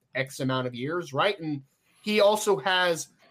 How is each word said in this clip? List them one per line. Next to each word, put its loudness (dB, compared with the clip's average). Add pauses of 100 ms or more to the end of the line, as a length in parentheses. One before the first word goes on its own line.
(140)
X -4
amount 0
of -8
years, -6
right? 0
And -6 (400)
he 0
also 4
has 0 (220)